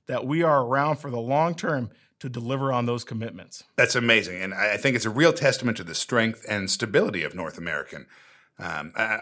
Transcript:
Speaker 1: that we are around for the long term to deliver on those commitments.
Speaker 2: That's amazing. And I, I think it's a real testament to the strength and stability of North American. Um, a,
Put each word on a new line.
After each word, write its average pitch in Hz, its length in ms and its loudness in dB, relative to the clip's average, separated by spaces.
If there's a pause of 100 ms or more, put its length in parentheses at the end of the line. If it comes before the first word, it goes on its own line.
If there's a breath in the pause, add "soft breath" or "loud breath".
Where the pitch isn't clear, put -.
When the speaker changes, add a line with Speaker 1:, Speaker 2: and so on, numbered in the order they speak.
Speaker 1:
that 127 180 -4
we 156 160 2
are 147 220 6
around 139 320 2
for 139 160 -10
the 120 80 -4
long 147 340 2
term 147 360 -2 (280 soft breath)
to 135 100 -8
deliver 127 440 -2
on 120 140 2
those 120 180 -2
commitments. 107 580 -10 (140)
Speaker 2:
That's - 180 4
amazing. 107 480 4
And 95 100 -4
I, 101 200 0
I 101 60 0
think 127 180 2
it's 113 100 -2
a 110 40 0
real 151 220 6
testament 131 440 0
to 92 80 -10
the 82 100 -10
strength 113 540 0
and 98 200 -2
stability 107 540 0
of 76 140 -6
North 82 200 -8
American. 76 500 -8 (520 soft breath)
Um, 80 360 -8
a, 110 280 0